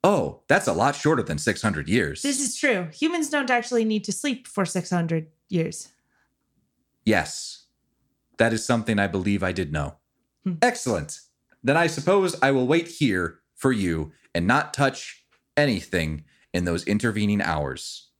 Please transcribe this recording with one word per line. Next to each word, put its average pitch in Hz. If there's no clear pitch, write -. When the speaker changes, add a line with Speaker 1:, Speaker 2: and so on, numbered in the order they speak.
Speaker 1:
Oh, 139
that's 190
a 104
lot 120
shorter 147
than 76
six -
hundred 80
years. 87
Speaker 2:
This 277
is 262
true. 196
Humans 320
don't 269
actually 233
need 214
to -
sleep -
for 196
six 170
hundred 165
years. 165
Speaker 1:
Yes. -
That 113
is 110
something 113
I 101
believe 98
I 92
did 85
know. 71
Speaker 2:
Hmm. 185
Speaker 1:
Excellent. 123
Then 139
I 170
suppose 180
I 135
will 127
wait 165
here 92
for -
you 85
and 87
not 127
touch -
anything 87
in 87
those 87
intervening 104
hours. 73